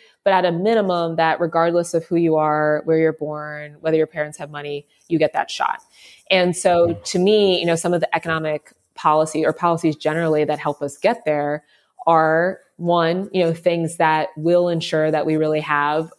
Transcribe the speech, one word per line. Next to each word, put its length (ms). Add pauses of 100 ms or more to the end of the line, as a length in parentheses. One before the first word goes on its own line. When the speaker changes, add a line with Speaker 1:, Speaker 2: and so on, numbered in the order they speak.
(240)
Speaker 1:
But 100
at 120
a 60
minimum, 640
that 240
regardless 540
of 120
who 120
you 180
are, 480
where 160
you're 140
born, 640
whether 180
your 80
parents 320
have 140
money, 340 (220)
you 100
get 160
that 160
shot. 300 (500)
And 260
so 340
Speaker 2:
Mm. 160
Speaker 1:
to 140
me, 400
you 60
know, 100
some 180
of 80
the 140
economic 580 (220)
policy 500
or 80
policies 420
generally 480
that 160
help 220
us 160
get 280
there 380 (420)
are, 540 (160)
one, 580
you 100
know, 100
things 440
that 400
will 320
ensure 400
that 160
we 100
really 260
have 580